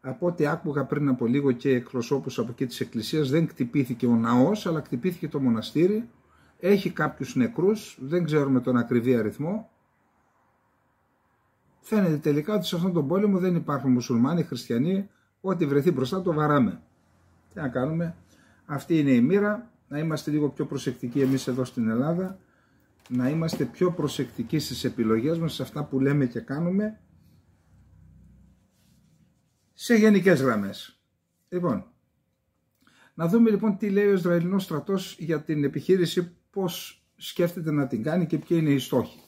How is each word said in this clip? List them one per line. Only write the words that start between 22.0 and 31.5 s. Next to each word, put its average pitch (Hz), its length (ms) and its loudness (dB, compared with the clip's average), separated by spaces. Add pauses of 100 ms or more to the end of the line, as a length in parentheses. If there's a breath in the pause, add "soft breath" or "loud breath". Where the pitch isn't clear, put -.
να 123 200 0
είμαστε 160 360 -2
πιο 180 260 0
προσεκτικοί 147 680 -4
στις 127 240 -8
επιλογές 117 540 0
μας, 165 160 -4
σε - 80 -10
αυτά 147 240 -8
που 135 140 -4
λέμε 139 260 2
και 120 140 -4
κάνουμε, 180 600 -4 (2750)
σε - 220 2
γενικές 196 460 6
γραμμές. 107 600 -2 (480)
Λοιπόν, 175 360 -2 (1300 soft breath)